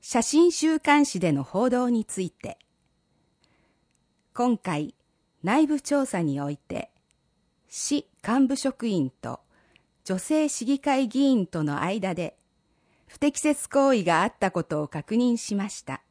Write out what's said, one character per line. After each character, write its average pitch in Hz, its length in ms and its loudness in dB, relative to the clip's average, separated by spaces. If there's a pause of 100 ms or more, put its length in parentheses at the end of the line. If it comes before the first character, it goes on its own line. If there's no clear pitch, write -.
写 240 140 0
真 330 320 4
週 311 280 0
刊 285 260 4
誌 - 120 -6
で 175 140 2
の 139 100 0
報 220 280 -2
道 247 180 0
に 233 160 0
つ - 160 -10
い 185 100 -4
て。 - 280 -14 (1800)
今 240 240 0
回、 151 360 -4 (480)
内 269 240 4
部 285 140 0
調 285 240 0
査 196 160 -4
に 143 220 -2
お 143 80 -4
い 147 80 -8
て、 - 320 -12 (800)
市 - 360 -4 (160)
幹 254 240 2
部 262 100 0
職 262 300 -4
員 175 220 0
と - 320 -12 (640)
女 185 140 -4
性 311 320 0
市 - 160 -6
議 277 120 0
会 269 300 0
議 247 120 -2
員 262 260 4
と 160 180 -4
の 147 160 -2
間 190 340 -4
で、 160 220 -8 (720)
不 - 120 -20
適 285 220 0
切 294 300 0
行 277 240 4
為 208 100 0
が 165 180 2
あ 196 40 2
っ 233 120 -4
た 190 120 0
こ 170 120 -4
と 151 200 -4
を 147 60 -6
確 - 260 -8
認 240 240 2
し - 160 -8
ま 202 160 -4
し - 100 -14
た。 - 300 -12